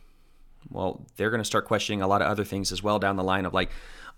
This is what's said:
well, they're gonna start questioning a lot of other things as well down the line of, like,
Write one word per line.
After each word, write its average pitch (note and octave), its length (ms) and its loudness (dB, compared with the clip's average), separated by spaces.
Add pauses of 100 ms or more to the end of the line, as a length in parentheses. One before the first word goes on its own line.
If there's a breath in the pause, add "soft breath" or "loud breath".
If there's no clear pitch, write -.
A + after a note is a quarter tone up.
(720 soft breath)
well, - 360 -4 (100)
they're G#2 140 0
gonna A2 160 0
start G#2+ 200 2
questioning G#2 360 0
a F#2+ 60 2
lot G2 160 4
of D2 40 4
other G#2 160 2
things G2 280 -2
as F#2 100 -4
well G#2 160 2
down G2 200 2
the F#2 60 0
line F#2+ 220 2
of, E2+ 80 -4
like, F#2 160 2 (480 loud breath)